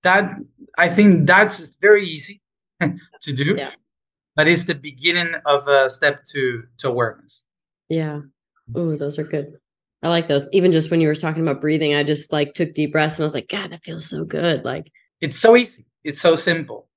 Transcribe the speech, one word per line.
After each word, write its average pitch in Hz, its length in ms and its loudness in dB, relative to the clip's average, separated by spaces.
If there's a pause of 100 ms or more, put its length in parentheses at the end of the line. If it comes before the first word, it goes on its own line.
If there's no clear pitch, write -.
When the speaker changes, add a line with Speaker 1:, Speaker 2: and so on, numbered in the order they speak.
Speaker 1:
That, 190 320 2 (420)
I 170 120 2
think 175 360 6
that's 185 560 2
very 202 260 6
easy 165 340 -12 (200)
<laughs> - 200 -20
to - 520 -8
do, 143 240 -2
Speaker 2:
Yeah. 135 140 -10 (640)
Speaker 1:
but 156 120 4
it's 170 180 2
the 165 100 -4
beginning 160 580 -2 (120)
of 143 220 2
a 139 220 4
step 139 340 -2 (100)
to, 127 300 -4 (160)
to 135 100 -4
awareness. 120 540 -6 (460)
Speaker 2:
Yeah. 156 320 -4 (560)
Ooh, 165 200 -4
those 143 200 -8
are 151 60 -6
good. 147 300 -8 (500)
I 165 60 -2
like 170 180 0
those. 143 240 0
Even 180 200 2
just 160 200 0
when 170 100 2
you 156 60 2
were 151 80 0
talking 156 260 -6
about 143 200 -2
breathing, 151 340 0
I 147 80 0
just, 147 280 -4
like, 147 220 -2
took 160 220 -6
deep 151 160 -2
breaths 156 240 -2
and 160 80 -4
I - 20 -2
was 151 80 -4
like, 131 140 -8
"God, 190 240 -10
that 170 120 -20
feels 165 220 -12
so 160 180 -8
good." 160 400 -2
Like, - 280 -10 (300)
Speaker 1:
It's - 180 -6
so 226 160 8
easy. - 300 0 (180)
It's 151 180 -8
so 165 140 6
simple. 160 600 -4